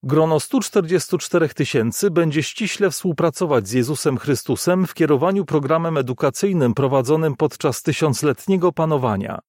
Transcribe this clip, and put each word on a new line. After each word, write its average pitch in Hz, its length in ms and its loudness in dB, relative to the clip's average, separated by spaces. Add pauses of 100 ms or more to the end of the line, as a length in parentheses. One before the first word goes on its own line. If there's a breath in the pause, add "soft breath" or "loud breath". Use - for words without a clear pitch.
Grono 156 380 2
stu - 200 -2
czterdziestu 180 580 -2
czterech 165 360 0
tysięcy 135 560 0
będzie 160 320 2
ściśle - 480 -2
współpracować 147 760 0
z 104 40 -8
Jezusem 127 460 0
Chrystusem 156 680 0
w - 80 -10
kierowaniu 160 500 2
programem 160 520 0
edukacyjnym 135 800 0
prowadzonym 139 640 2
podczas - 460 -2
tysiącletniego 160 920 0
panowania. 127 680 0 (100)